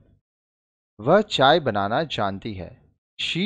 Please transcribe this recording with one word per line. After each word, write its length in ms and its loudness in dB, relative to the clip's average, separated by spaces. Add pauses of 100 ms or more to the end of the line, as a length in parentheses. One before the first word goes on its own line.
(1000)
वह 200 4
चाय 400 4
बनाना 420 -2
जानती 520 -6
है। 160 -12 (480)
She 280 -4